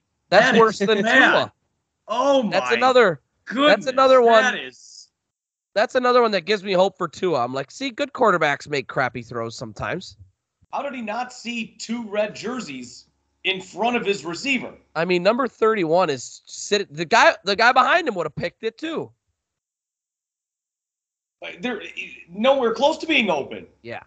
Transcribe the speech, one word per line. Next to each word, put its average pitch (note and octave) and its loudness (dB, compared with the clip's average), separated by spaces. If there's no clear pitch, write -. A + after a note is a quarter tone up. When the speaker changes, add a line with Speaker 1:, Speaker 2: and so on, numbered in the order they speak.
Speaker 1:
that's G#3 6
Speaker 2:
That B3 2
is A3+ 4
Speaker 1:
worse A3 4
than G3+ 0
Speaker 2:
bad. A#3 4
Speaker 1:
Tua. C3+ 0
Speaker 2:
Oh B3+ 2
Speaker 1:
That's G3 -2
Speaker 2:
my A#3 2
Speaker 1:
another, A#3+ 4
Speaker 2:
goodness. G3+ 2
Speaker 1:
that's - -6
another C4 4
one. A#3 6
Speaker 2:
That A#3 -2
is - -18
Speaker 1:
That's A3+ -2
another B3 4
one A3+ 2
that F#3+ 0
gives F3+ -4
me G3+ -4
hope F#3 2
for F3 -4
Tua. D3+ -2
I'm B2 -6
like, C#3 -8
"See, C4+ -10
good C#4 -6
quarterbacks D#3+ 2
make C#3+ -4
crappy B2+ -4
throws A#2 -10
sometimes." A#2+ -10
Speaker 2:
How A#3 -6
did C#4 -10
he B3+ -12
not A#3 -8
see A3+ -10
two A#3 -8
red G#3 -4
jerseys D3+ -12
in F#3+ -2
front A3+ -4
of G#3 -4
his G3 -4
receiver? E3+ -6
Speaker 1:
I E3 -2
mean, F3 0
number A#3+ 2
thirty-one F#3 0
is - -8
sit-, G3 -6
the D#3+ -8
guy, B3+ 4
the G3 -2
guy A3+ 4
behind C4+ 2
him G#3 -6
would E3 -4
have D3 -10
picked - -10
it A3 -8
too. C4+ -8
Speaker 2:
Like, E3+ -16
they're D#3 -8
nowhere A3+ 0
close D4+ 0
to E4 -12
being B3 2
open. A#2 -4
Speaker 1:
Yeah. A2+ -14